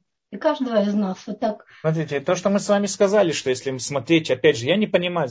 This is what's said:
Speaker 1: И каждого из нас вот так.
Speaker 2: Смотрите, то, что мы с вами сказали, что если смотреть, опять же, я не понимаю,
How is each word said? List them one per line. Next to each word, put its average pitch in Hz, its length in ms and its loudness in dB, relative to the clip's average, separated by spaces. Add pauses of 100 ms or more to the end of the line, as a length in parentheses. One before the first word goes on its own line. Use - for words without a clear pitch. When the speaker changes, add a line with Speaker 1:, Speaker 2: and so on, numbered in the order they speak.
(320)
Speaker 1:
И 202 60 -10
каждого 247 460 0
из 202 100 0
нас 196 320 -2
вот 202 140 -10
так. 214 260 -4 (160)
Speaker 2:
Смотрите, 156 380 -2
то, 175 160 0
что 185 160 -2
мы 202 80 2
с 196 100 -2
вами 202 160 2
сказали, 196 460 2
что - 180 -4
если 131 300 -4
смотреть, 147 500 0
опять 139 280 2
же, 117 100 -4
я 170 100 2
не 214 80 2
понимаю, 175 460 0